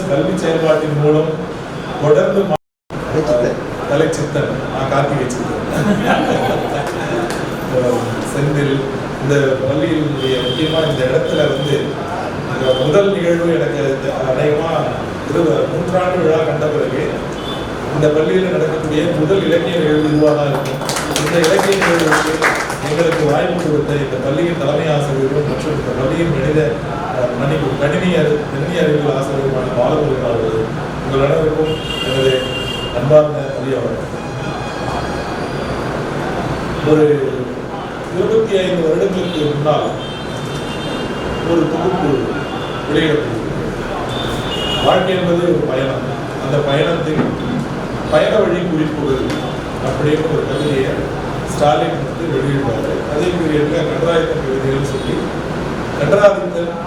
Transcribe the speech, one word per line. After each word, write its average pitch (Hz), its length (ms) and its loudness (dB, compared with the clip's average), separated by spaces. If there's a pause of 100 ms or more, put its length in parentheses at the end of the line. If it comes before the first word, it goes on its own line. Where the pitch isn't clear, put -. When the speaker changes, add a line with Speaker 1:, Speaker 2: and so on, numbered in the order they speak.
Speaker 1:
கல்வி 180 320 2
செயல்பாட்டின் 156 600 2
மூலம் 156 320 4 (680)
தொடர்ந்து 151 460 4
மா-, 156 180 -2 (420)
Speaker 2:
கலைச்சித்தன். - 540 0 (260)
Speaker 1:
கலைச்சித்தன். 143 680 0 (180)
நான் 110 200 -4
கார்த்திகை 135 380 0
சித்தன். - 1400 0 (1600)
செந்தில், 143 480 0 (420)
இந்த 139 180 2 (220)
பள்ளியினுடைய 147 840 0
முக்கியமா 160 420 0
இந்த 139 220 0
இடத்துல 143 440 2
வந்து 143 280 0 (720)
இந்த - 200 -2 (100)
முதல் 202 340 4
நிகழ்வு 170 420 2
எனக்கு 143 360 0
இது 135 200 -2 (120)
அநேகமா 151 500 2 (520)
இருபது, 156 440 2
நூற்றாண்டு 180 520 0
விழா 156 180 4
கண்ட 151 280 0
பிறகு - 380 0 (880)
இந்த 151 180 4
பள்ளியில 170 440 4
நடக்கக்கூடிய 156 500 0 (140)
முதல் 160 280 2
இலக்கிய 170 340 2
நிகழ்வு 151 320 2
இதுவா 151 240 4
தான் 147 180 2
இருக்கும். - 300 -4 (360)
இந்த 151 220 0
இலக்கிய 190 360 4
நிகழ்வுக்கு 165 580 2 (500)
எங்களுக்கு 156 420 2
வாய்ப்பு 139 340 2
கொடுத்த 147 360 0
இந்த 139 220 -2
பள்ளியின் 160 420 0
தலைமை 147 280 0
ஆசிரியர்கள் 143 600 0
மற்றும் - 280 -2
இந்த - 160 -2
பள்ளியின் 156 400 0
மனித, 143 260 2 (500)
அஹ், 127 240 -2
மன்னிப்பு, 147 440 0
கணினி 175 380 0
அறி-, 151 300 2
கணினி 147 320 -4
அறிவியல் 147 380 2
ஆசிரியருமான 135 580 -2
பாலமுருகன் 123 540 0
அவர்கள், 113 400 0 (320)
உங்கள் 135 260 2
அனைவருக்கும் 156 480 2 (280)
எனது 131 320 2 (600)
அன்பார்ந்த 147 500 6
நன்றி 135 300 -4
வணக்கம். 147 400 -4 (2750)
ஒரு 151 200 6 (1040)
இருபத்தி 214 460 2
ஐந்து 175 240 0
வருடங்களுக்கு 175 640 0
முன்னால் 143 420 0 (1600)
ஒரு 165 240 2
தொகுப்பு 160 420 0 (720)
வெளியிடப்பட்டது. 147 600 0 (1400)
வாழ்க்கை 185 320 2
என்பது 170 300 2
ஒரு 151 220 2
பயணம். 131 400 -2 (340)
அந்த 143 240 0
பயணத்தில் 151 580 0 (880)
பயண - 300 4
வழி 175 220 2
குறிப்புகள் 147 640 0 (600)
அப்படின்னு 147 480 2
ஒரு 143 140 2
கவிதையை 135 480 0 (560)
ஸ்டாலின் 151 500 2
வந்து 160 300 -4
வெளியிடுவாரு. 139 640 0 (140)
அதே 156 220 0
பீரியட்ல 156 540 2
கண்டராதித்தன் 156 600 0
கவிதைகள் 135 480 0
சொல்லி - 240 -4 (800)
கண்டராதித்தன் 175 760 4 (160)